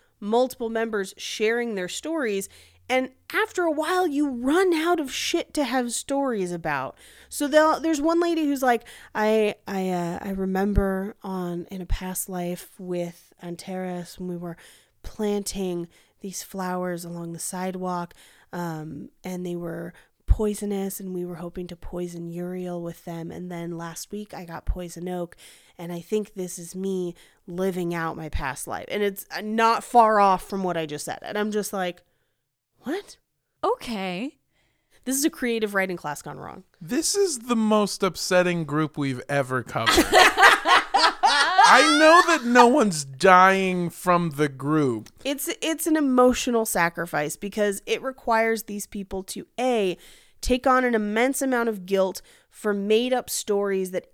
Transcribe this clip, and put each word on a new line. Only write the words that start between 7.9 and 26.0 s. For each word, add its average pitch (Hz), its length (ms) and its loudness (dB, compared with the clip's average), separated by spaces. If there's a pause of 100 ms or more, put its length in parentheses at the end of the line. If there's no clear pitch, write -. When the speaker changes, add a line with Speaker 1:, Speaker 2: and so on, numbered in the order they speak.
Speaker 1:
one 330 180 2
lady 339 240 0
who's 277 180 0
like, 240 200 2 (320)
"I, 214 400 2 (120)
I, 190 240 -2
uh, 175 300 -4
I 202 100 -8
remember 190 920 -2
on, 180 480 -6
in 190 100 -12
a 180 60 -12
past 185 420 -4
life 180 400 -8 (100)
with 175 540 -8 (100)
Antares 180 760 -10
when 180 100 -10
we 175 80 -8
were 170 200 -12 (460)
planting 196 840 -4 (320)
these 190 220 -12
flowers 180 640 -6
along 170 280 -10
the 165 60 -10
sidewalk, 180 760 -6 (380)
um, 160 560 -8 (160)
and 180 220 -8
they 175 100 -6
were 170 380 -10 (320)
poisonous, 202 760 -2
and 185 140 -10
we 180 100 -6
were 175 120 -10
hoping 175 320 -10
to 170 80 -16
poison 175 520 -10
Uriel 175 540 -8
with 170 220 -12
them. 170 260 -10
And 180 200 -12
then 170 280 -8
last 165 340 -12
week 208 220 -12
I 175 100 -14
got 165 220 -14
poison 175 420 -6
oak, 175 280 -8 (420)
and 175 140 -10
I 175 80 -8